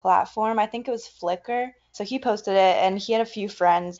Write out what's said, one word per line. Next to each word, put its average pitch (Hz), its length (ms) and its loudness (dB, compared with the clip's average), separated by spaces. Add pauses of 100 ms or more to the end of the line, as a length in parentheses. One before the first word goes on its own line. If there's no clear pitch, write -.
platform. 214 580 0
I 214 80 0
think 240 200 -10
it 254 60 -2
was 226 140 -8
Flickr. 240 640 -6 (200)
So - 120 -8
he 254 160 -6
posted 214 360 -2
it 190 280 6
and 190 160 0
he 226 140 -4
had 226 80 2
a 226 40 -2
few 208 240 -8
friends. 175 500 0